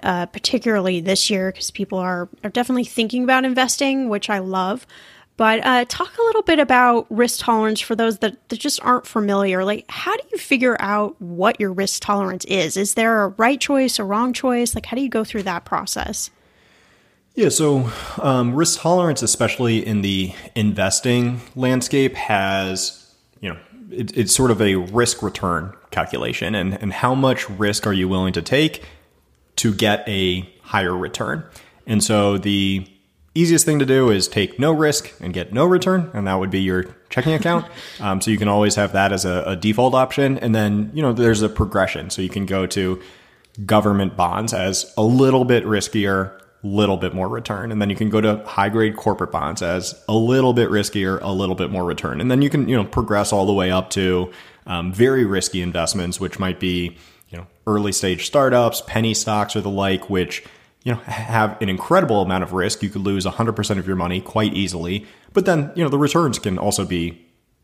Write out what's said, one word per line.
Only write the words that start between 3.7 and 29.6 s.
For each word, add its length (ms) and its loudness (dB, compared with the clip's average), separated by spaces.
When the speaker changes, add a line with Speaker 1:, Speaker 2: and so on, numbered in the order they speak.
Speaker 1:
which 220 -4
I 80 0
love. 480 -4
But, 280 2
uh, 220 2
talk 280 -6
a 60 0
little 200 2
bit 180 4
about 500 4
risk 300 0
tolerance 400 2
for 160 -4
those 220 0
that, 320 -4
that 100 -10
just 240 -2
aren't 220 2
familiar. 580 0
Like, 240 -4
how 260 -4
do 160 -6
you 80 -6
figure 400 0
out 420 -2
what 380 -2
your 140 -2
risk 300 -4
tolerance 420 -2
is? 320 0
Is 180 -2
there 300 2
a 40 0
right 300 0
choice, 400 0
a 60 -2
wrong 300 0
choice? 400 0
Like, 120 -8
how 100 -6
do 60 -2
you 60 -2
go 160 0
through 200 -6
that 200 -4
process? 680 -6
Speaker 2:
Yeah, 140 4
so, 420 2
um, 340 2
risk 280 0
tolerance, 400 2
especially 600 0
in 180 0
the 320 0
investing 840 0
landscape, 580 2
has, 960 -2
you 80 -10
know, 100 -10
it, 260 -6
it's 180 0
sort 160 2
of 100 2
a 160 4
risk 460 0
return 500 -4
calculation, 640 -4
and, 260 -2
and 120 -6
how 220 0
much 340 0
risk 380 -2
are 60 0
you 140 0
willing 280 0
to 80 -2
take 420 0
to 180 2